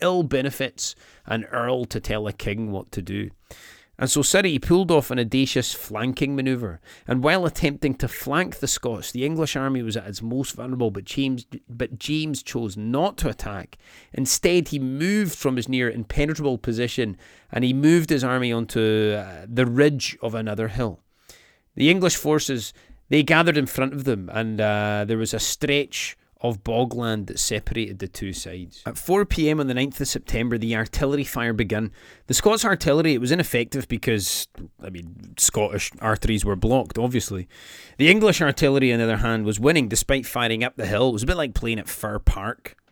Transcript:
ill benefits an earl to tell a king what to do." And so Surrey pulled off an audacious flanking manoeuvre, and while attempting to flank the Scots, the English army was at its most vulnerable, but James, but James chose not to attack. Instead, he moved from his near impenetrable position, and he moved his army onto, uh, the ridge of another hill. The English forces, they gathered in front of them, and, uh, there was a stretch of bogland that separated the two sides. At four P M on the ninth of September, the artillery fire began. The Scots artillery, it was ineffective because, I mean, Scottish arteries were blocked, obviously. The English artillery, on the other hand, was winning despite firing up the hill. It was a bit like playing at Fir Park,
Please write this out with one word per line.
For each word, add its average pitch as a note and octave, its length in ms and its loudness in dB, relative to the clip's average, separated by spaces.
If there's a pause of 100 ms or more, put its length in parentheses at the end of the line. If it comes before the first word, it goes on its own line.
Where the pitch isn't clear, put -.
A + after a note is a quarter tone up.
ill F3+ 220 2
benefits C3+ 720 -4 (320)
an A2 180 -4
earl B2 400 -2
to A2+ 140 -8
tell G#2+ 280 -4
a G2+ 60 -4
king G#2+ 380 -4
what F#2+ 220 -8
to G2+ 80 -4
do." G2 280 -6 (720)
And C3 100 0
so D3 140 2
Surrey F#3 340 2
pulled F3 320 4
off D3+ 220 4
an B2+ 80 0
audacious B2+ 520 0
flanking B2+ 640 -4
manoeuvre, B2 440 -2 (280)
and B2+ 160 2
while F3 220 2
attempting C#3+ 500 0
to - 120 -2
flank - 500 -2
the C3+ 100 -4
Scots, A2 440 -4
the B2+ 120 -4
English D#3 320 0
army C3+ 280 -2
was A2 120 -4
at G2 120 -6
its G#2 160 -10
most B2+ 320 -4
vulnerable, B2 340 -4
but G2+ 160 -8
James, C3 400 -2 (240)
but A#2+ 300 -8
James D#3 420 -4
chose A2+ 340 -6
not B2+ 440 -2
to D#3+ 100 0
attack. - 480 -8 (360)
Instead, E3+ 560 2
he D3 100 -4
moved D#3+ 560 -2
from C3 220 -2
his A#2+ 120 -4
near B2+ 220 0
impenetrable C#3+ 640 -2
position, A#2 580 -2 (360)
and B2 120 0
he B2+ 80 4
moved D3+ 380 6
his C#3 140 2
army B2 280 0
onto, A2 640 2
uh, F#2 320 -10
the A#2+ 200 2
ridge C#3 560 2
of A#2 100 -4
another A2 360 -4
hill. G#2 300 -4 (720)
The C#3+ 160 4
English F3+ 280 4
forces, C#3+ 560 -2 (340)
they D3+ 160 4
gathered D#3+ 340 4
in D3+ 80 2
front C3+ 280 -2
of C#3+ 100 -8
them, G#2 300 -2
and, A2 260 -2
uh, G#2 480 0
there A2+ 100 0
was A2 160 -2
a A2 60 -4
stretch - 800 -2 (240)
of A#2 240 -4
bogland A2+ 640 -2
that - 120 -6
separated G#2+ 600 -4
the F#2+ 100 -8
two G2 240 -8
sides. F2+ 520 -12
At A2+ 120 -8
four G3 260 2
P D#3 260 2
M D#3 120 2
on C#3 60 -2
the B2+ 60 0
ninth C3 280 -2
of C3+ 80 -2
September, A#2+ 480 -2
the A2+ 180 -2
artillery C#3 480 0
fire A#2 300 -2
began. G#2+ 380 0 (360)
The C3 60 0
Scots G#3+ 320 4
artillery, D#3+ 480 4
it A#2+ 80 0
was B2 100 0
ineffective C3 560 0
because, A2 640 -2 (340)
I F#2 60 -12
mean, F2 480 -16
Scottish - 540 0 (100)
arteries A2 420 2
were G2+ 140 0
blocked, A2+ 400 2
obviously. A2+ 500 -2 (500)
The D3 120 6
English G#3 320 6
artillery, C#3 500 4
on A#2 60 2
the A#2 80 2
other A2 120 2
hand, A2 280 2
was G#2 120 0
winning C3+ 300 4
despite B2+ 380 0
firing A#2 400 -2
up C3 100 -6
the G#2 120 -6
hill. G#2 200 2
It B2 60 2
was G#2+ 100 -2
a B2+ 40 0
bit F3+ 100 2
like C#3+ 160 -2
playing A2+ 260 -2
at - 80 -10
Fir G#2 320 -6
Park, - 560 -2 (160)